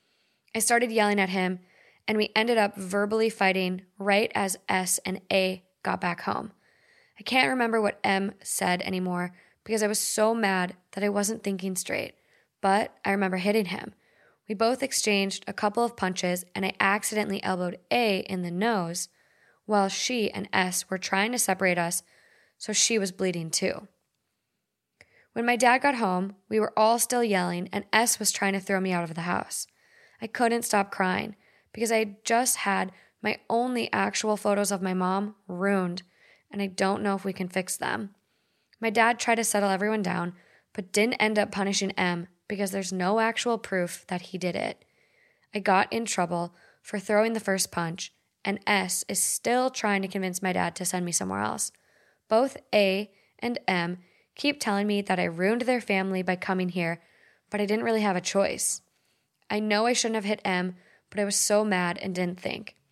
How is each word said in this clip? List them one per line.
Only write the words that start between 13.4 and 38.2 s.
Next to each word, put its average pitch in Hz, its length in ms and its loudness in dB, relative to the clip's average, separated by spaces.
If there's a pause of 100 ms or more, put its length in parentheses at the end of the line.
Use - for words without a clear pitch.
him. - 280 -8 (560)
We 220 60 -4
both 233 260 0
exchanged 202 640 0
a 202 80 -8
couple 214 300 0
of 233 140 -4
punches, 180 480 -2 (100)
and 196 100 -4
I - 140 -2
accidentally 208 640 0
elbowed 180 360 -2 (120)
A 220 280 2
in 185 240 -6
the 175 80 -6
nose 180 580 -2 (560)
while 202 240 2
she 220 420 -2
and 202 220 -8
S 180 360 0
were 185 80 -4
trying 196 360 0
to 240 60 -2
separate 180 380 2
us, 170 240 -2 (560)
so - 140 -8
she 220 260 4
was 190 140 0
bleeding 175 400 -2
too. - 380 -2 (1400)
When 233 120 -2
my 240 120 4
dad 254 240 6
got 285 140 4
home, 196 400 0 (140)
we 220 100 0
were 208 180 0
all 220 200 6
still 240 260 2
yelling, 180 480 0
and 202 220 -6
S 226 260 4
was 214 120 0
trying 196 220 0
to 196 60 0
throw 190 200 0
me 190 120 0
out 175 120 0
of 165 120 -8
the 170 60 -6
house. - 460 -4 (540)
I 226 60 -8
couldn't 233 360 2
stop 202 280 2
crying 190 440 0 (380)
because 220 180 -2
I 226 60 4
had 208 280 -2
just 240 320 2
had 190 340 0 (300)
my - 180 -2 (100)
only 240 420 0
actual 208 460 0
photos 202 340 2
of 190 100 -2
my 185 120 -2
mom 185 420 0 (120)
ruined, 180 560 0 (460)
and 202 120 -6
I 196 60 -2
don't 196 360 0
know 196 120 0
if 190 100 -6
we 190 80 -4
can 185 160 -6
fix 180 260 -4
them. 202 360 -4 (680)